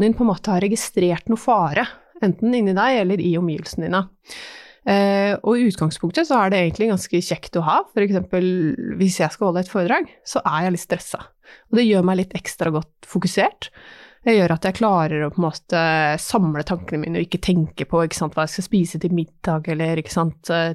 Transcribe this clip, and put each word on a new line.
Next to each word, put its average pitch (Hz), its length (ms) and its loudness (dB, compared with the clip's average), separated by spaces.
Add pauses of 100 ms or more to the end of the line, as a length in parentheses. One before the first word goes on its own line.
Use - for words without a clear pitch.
din 220 100 4
på 247 80 0
en 220 80 4
måte 190 220 -2
har 175 100 2
registrert 180 640 0
noe 220 140 0
fare, 202 420 2 (400)
enten 220 320 2
inni 202 220 2
deg 240 260 2
eller 185 160 0
i 165 160 0
omgivelsene 165 540 -4
dine. 185 160 0 (800)
Eh, 202 560 2
og 233 160 2
i 247 100 4
utgangspunktet 175 560 -2
så 269 160 2
er 190 80 4
det 190 140 2
egentlig 208 260 0
ganske 185 320 -2
kjekt - 380 -6
å 165 80 -2
ha. 180 80 2 (180)
For 214 80 0
eksempel, 185 460 0 (500)
hvis 185 220 2
jeg 156 160 0
skal 196 160 0
holde 180 100 -2
et 180 80 -8
foredrag, 185 380 0 (180)
så - 160 -2
er 156 240 0
jeg 185 80 0
litt 170 140 -6
stresset. - 400 -6 (420)
Og 220 80 2
det 247 80 6
gjør 196 220 4
meg 185 100 2
litt 190 200 -4
ekstra - 360 -4
godt - 320 -8
fokusert. - 600 -2 (580)
Det 233 120 4
gjør 175 180 4
at 180 100 -4
jeg 190 120 -4
klarer 160 480 2
å 147 80 -4
på 180 80 0
en 160 80 2
måte 165 320 -2 (400)
samle 156 440 0
tankene 170 380 -6
mine 170 160 -4
og 175 80 -2
ikke 180 180 -6
tenke 160 440 0
på, 170 160 2
ikke 160 120 -6
sant, 156 200 -4
hva 156 100 0
jeg - 80 -12
skal 185 140 -6
spise 170 320 0
til 180 160 0
middag, 160 560 -4
eller, 160 280 -2
ikke - 120 -14
sant, 165 400 -2
eh, 165 220 0